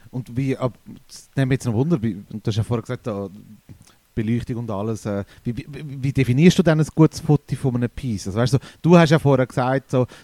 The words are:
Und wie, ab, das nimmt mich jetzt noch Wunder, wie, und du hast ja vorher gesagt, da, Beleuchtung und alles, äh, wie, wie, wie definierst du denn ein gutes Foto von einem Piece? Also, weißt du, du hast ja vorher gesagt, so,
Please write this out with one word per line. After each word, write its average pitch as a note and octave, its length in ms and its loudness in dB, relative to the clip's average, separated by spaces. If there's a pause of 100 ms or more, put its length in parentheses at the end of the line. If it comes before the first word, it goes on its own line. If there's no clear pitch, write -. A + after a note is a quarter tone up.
(120)
Und A#2+ 240 -12
wie, C3 220 -2
ab, B2 160 -4 (340)
das - 280 -20
nimmt C3+ 140 0
mich B2+ 80 2
jetzt - 80 -6
noch A#2+ 80 -2
Wunder, C#3 280 0
wie, A2 120 -2 (160)
und G#2+ 160 -10
du A#2 40 -4
hast G#2 80 -2
ja A2 60 0
vorher A#2 180 -4
gesagt, - 260 -10
da, G2+ 220 -6 (880)
Beleuchtung A#2 420 -4
und A#2 140 -8
alles, G#2+ 340 -6
äh, G2+ 180 -4 (200)
wie, A#2+ 120 -6
wie, C#3+ 120 -12
wie C#3 440 -8
definierst C#3 460 4
du F#3 60 4
denn D#3 160 4
ein D#3 160 0
gutes D#3 240 4
Foto - 360 0
von B2 200 -2
einem A#2+ 140 -2
Piece? A2+ 380 -8
Also, G2 120 -4
weißt A#2+ 140 2
du, C3+ 40 4 (240)
du F3 160 6
hast D#3+ 140 6
ja D#3+ 80 4
vorher C3 260 2
gesagt, C3 460 -4
so, B2+ 160 0 (160)